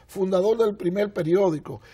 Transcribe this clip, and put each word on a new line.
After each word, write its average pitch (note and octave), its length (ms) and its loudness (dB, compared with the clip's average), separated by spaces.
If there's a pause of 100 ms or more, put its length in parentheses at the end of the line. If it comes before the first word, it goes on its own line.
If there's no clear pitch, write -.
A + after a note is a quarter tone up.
fundador F#3+ 520 0
del G#3 180 0
primer G3+ 360 -2
periódico E3 680 0 (140)